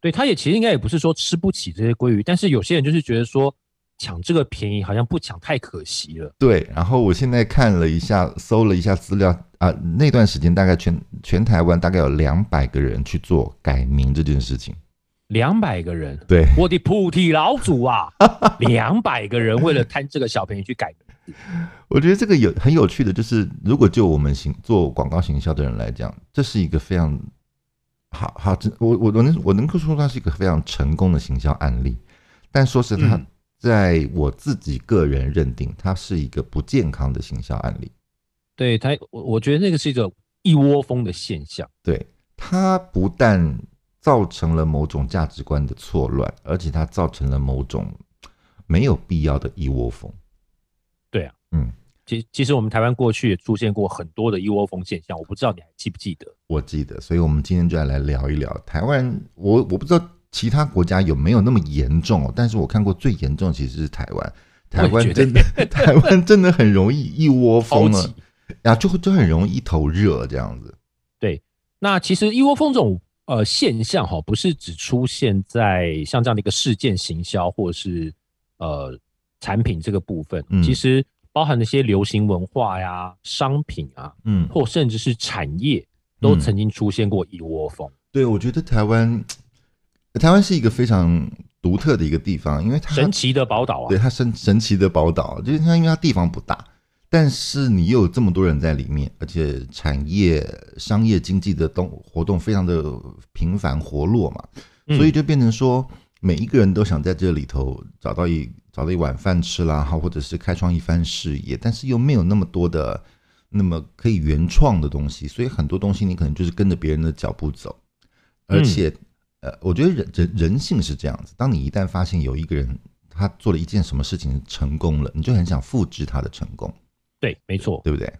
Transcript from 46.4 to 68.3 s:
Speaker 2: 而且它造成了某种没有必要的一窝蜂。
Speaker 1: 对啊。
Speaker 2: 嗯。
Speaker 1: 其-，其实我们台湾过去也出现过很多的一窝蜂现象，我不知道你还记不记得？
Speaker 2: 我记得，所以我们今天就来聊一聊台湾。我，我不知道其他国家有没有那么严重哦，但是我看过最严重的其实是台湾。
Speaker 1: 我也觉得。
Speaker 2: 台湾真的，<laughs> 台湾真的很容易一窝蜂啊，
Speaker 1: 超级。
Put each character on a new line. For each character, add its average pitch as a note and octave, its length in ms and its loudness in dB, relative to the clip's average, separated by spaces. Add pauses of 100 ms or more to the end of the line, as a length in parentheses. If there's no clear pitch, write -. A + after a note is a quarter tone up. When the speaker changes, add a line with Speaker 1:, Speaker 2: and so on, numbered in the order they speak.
Speaker 2:
而 F2 160 -4
且 E2+ 140 -6
它 D#2 120 -2
造 E2 240 -4
成 C2+ 220 -4
了 C2+ 80 0
某 C2+ 240 -2
种 B1 260 -6 (800)
没 F3+ 160 2
有 C3 140 2 (100)
必 E2 160 -2
要 C#2+ 160 0
的 - 160 -6
一 C#2 140 -6
窝 B1 200 -2
蜂。 A1 240 -14 (960)
Speaker 1:
对 F2+ 180 -4
啊。 - 80 -20 (180)
Speaker 2:
嗯。 C#2 180 -2 (340)
Speaker 1:
其-， A2+ 280 -8
其 C3+ 120 0
实 C3+ 100 2
我 B2+ 60 2
们 A2 80 -2
台 A2 120 -2
湾 A#2+ 120 2
过 A#2 200 0
去 A2+ 180 0
也 F#2+ 60 0
出 A2 200 -2
现 G#2+ 160 -2
过 G2 160 -2
很 - 200 -10
多 A2 200 -4
的 G2+ 120 -2
一 G2 80 -6
窝 G2+ 180 0
蜂 F#2 180 -10
现 F2+ 220 -8
象， F2 100 -10
我 E2 80 -12
不 G2 120 -12
知 - 60 -8
道 A#2+ 100 0
你 F2 80 -12
还 - 160 -20
记 - 120 -10
不 F2+ 80 -12
记 F2 200 -10
得？ - 100 -20 (220)
Speaker 2:
我 D#2 120 -2
记 D2 240 -6
得， - 160 -16
所 - 160 -4
以 E2+ 40 2
我 E2 80 4
们 D2+ 120 2
今 F2+ 160 -2
天 F2 120 2
就 E2+ 160 -2
来 C#2 160 -2
聊 C#2 280 -2
一 D2+ 60 -2
聊 D2 180 -4 (140)
台 D2 140 -6
湾。 B2+ 400 -2 (140)
我， G2 240 2 (120)
我 F2+ 80 -2
不 - 60 -8
知 E3 120 2
道 E3+ 80 2 (280)
其 - 180 -4
他 D3 140 2
国 F#2 200 0
家 F#2 160 2
有 E2+ 140 2
没 C#2+ 160 0
有 A#2+ 100 6
那 G#2+ 100 4
么 A#2 100 4
严 D2 420 0
重 E2 240 2
哦， A#1 80 -6
但 A#2+ 140 0
是 A2 80 -2
我 E2+ 100 0
看 G#2 160 0
过 G2 100 0
最 A#2+ 200 0
严 D2 240 -2
重 F#2+ 120 -2
的 D#2+ 60 0
其 C#2 140 -6
实 C2+ 140 -8
是 D2+ 60 -4
台 - 240 -10
湾。 G1+ 200 -8 (580)
Speaker 1:
我 A2+ 120 4
也 A2+ 100 2
觉 C3+ 140 4
得。 C3 60 0
Speaker 2:
台 - 0 -
湾 - 0 -
真 - 0 -
的， B2+ 340 6
<laughs> - 40 -10
台 - 240 6
湾 F3 320 8
真 G#3 160 8
的 F3+ 80 6
很 A#2 220 4
容 G2 200 4
易 C#3+ 220 -4
一 D#3 140 2
窝 B2 320 6
蜂 A2+ 260 2
啊， G#2+ 60 4
Speaker 1:
超 F#2 140 2
级。 - 80 -12 (480)